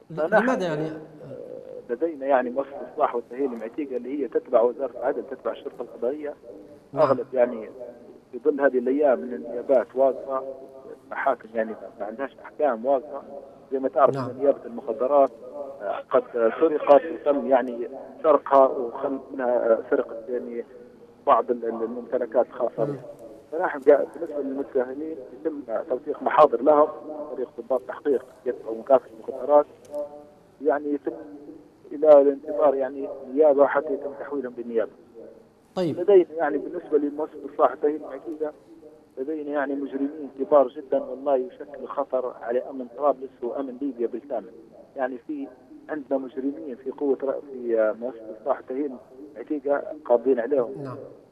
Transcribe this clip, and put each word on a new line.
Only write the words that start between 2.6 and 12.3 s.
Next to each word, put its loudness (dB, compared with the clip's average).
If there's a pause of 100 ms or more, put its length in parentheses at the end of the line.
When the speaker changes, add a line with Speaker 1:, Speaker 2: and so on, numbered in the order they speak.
Speaker 2:
الإصلاح 0
والتأهيل -4
المعتيقة -8
اللي -6
هي -2
تتبع 2
وزارة 0 (100)
العدل، -2
تتبع -6
الشرطة -12
القضائية. -6 (580)
Speaker 1:
نعم. 2
Speaker 2:
أغلب 2
يعني 0 (600)
في -12
ظل 2
هذه 4
الأيام 2
من -8
النيابات 0
واقفة، 0 (640)
المحاكم -4
يعني -4 (260)
ما -6
عندهاش -10